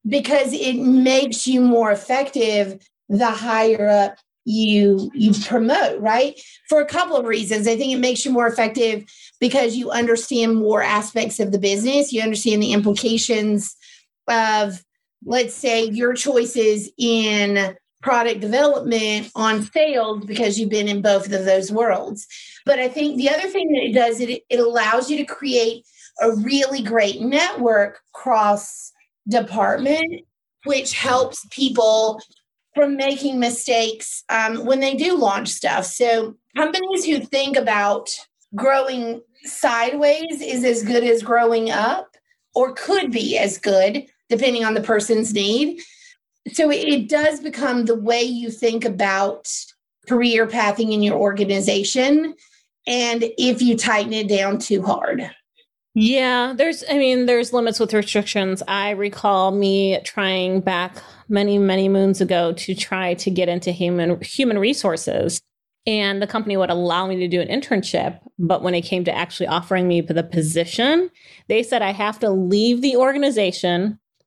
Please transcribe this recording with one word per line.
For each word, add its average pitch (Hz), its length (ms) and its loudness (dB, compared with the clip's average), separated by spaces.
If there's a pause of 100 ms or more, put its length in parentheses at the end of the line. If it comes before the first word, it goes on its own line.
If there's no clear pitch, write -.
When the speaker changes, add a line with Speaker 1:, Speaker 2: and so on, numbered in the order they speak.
Speaker 1:
because 269 440 0
it 262 240 -2
makes 254 720 2
you 254 140 4
more 233 300 4
effective 214 960 0 (220)
the 220 240 2
higher 220 560 2
up 202 300 4 (280)
you, 208 680 2
you 214 200 4
promote, 233 680 0
right? 233 400 0 (300)
For 302 100 6
a 294 60 0
couple 339 320 -2
of 247 80 0
reasons. 214 420 -2
I 226 80 2
think 262 160 -2
it 262 80 -2
makes 247 240 0
you 262 80 -2
more 240 160 2
effective 226 560 0 (360)
because 247 360 0
you 247 140 -6
understand 233 680 0
more 214 260 2
aspects 214 580 -2
of 196 120 0
the 196 80 0
business. 247 540 0
You 220 80 0
understand 214 400 0
the 208 100 0
implications 214 1040 0 (520)
of, 214 560 0 (420)
let's 240 300 -2
say, 226 300 0
your 240 280 -2
choices 240 840 0
in 208 760 0 (280)
product 233 360 0
development 220 960 0
on 220 280 0
sales 226 640 0
because 208 340 -2
you've 208 100 -2
been 208 180 0
in 202 140 -2
both 196 240 2
of 190 200 -4
those 190 260 2
worlds. 214 560 -2 (380)
But 277 120 4
I 254 100 0
think 294 300 -2
the 269 120 2
other 330 200 -2
thing 381 220 -2
that 262 120 2
it 226 100 -2
does, 233 260 2
it, 247 280 -6
it 247 120 0
allows 233 500 2
you 302 80 -2
to 285 80 -2
create 233 600 -2 (360)
a 226 100 4
really 269 520 0
great 226 360 0
network 240 800 0 (140)
cross 208 800 0 (360)
department, 247 920 0 (440)
which 269 280 -2
helps 254 560 -2
people 220 720 2 (540)
from 285 220 2
making 269 420 -2
mistakes, 226 880 -2
um, 226 360 -2
when 269 160 2
they 269 140 0
do 339 220 0
launch 208 300 0
stuff. - 380 -4
So 226 500 0 (200)
companies 359 500 -2
who 302 160 0
think 277 360 -2
about 214 520 0 (440)
growing 254 680 0 (240)
sideways 285 960 0
is 247 220 -4
as 226 200 0
good 240 200 2
as 233 200 4
growing 233 480 2
up, 240 380 -2 (440)
or 262 200 0
could 359 380 -2
be 226 260 -2
as 196 200 -2
good, 208 480 2 (240)
depending 233 360 0
on 220 80 0
the 220 80 0
person's 220 520 0
need. 226 480 0 (720)
So 311 160 2
it, 294 180 -2
it 254 220 0
does 302 300 0
become 247 460 -2
the 226 100 2
way 233 260 0
you 240 300 -4
think 226 340 -2
about 196 640 -2 (600)
career 233 380 2
pathing 220 460 -2
in 208 100 0
your 208 140 2
organization, 202 1200 0 (500)
and 240 380 -2 (140)
if 247 240 2
you 240 160 4
tighten 220 360 0
it 214 140 -2
down 196 320 0
too 196 240 -2
hard. - 480 -4 (680)
Speaker 2:
Yeah, 247 560 2
there's, 311 360 0
I 277 80 2
mean, 254 280 2
there's 240 280 2
limits 233 260 0
with 220 140 0
restrictions. 202 720 0
I 202 240 -2
recall 196 600 0
me 196 520 2
trying 185 560 -2
back 180 380 -4 (320)
many, 202 280 2
many 190 300 2
moons 196 320 2
ago 175 320 0
to 180 240 -6
try 185 380 -4
to 185 180 -4
get 180 160 0
into 175 240 -2
human, 175 500 -2
human 226 380 -2
resources. 196 800 -2 (480)
And 202 340 -2
the 202 60 -4
company 214 300 -4
would 180 120 0
allow 175 380 0
me 190 100 -4
to 180 120 -2
do 180 100 0
an 165 80 -2
internship. - 720 -4 (180)
But 175 240 0
when 180 140 -2
it 175 60 -2
came 180 240 -4
to 175 100 -2
actually 170 320 -6
offering 180 400 -2
me 175 140 2
the 170 220 -2
position, 175 840 0 (380)
they 226 160 0
said 233 180 -2
I 196 100 -2
have 208 280 -4
to 220 100 0
leave 202 520 2
the 262 160 2
organization 214 1000 0 (300)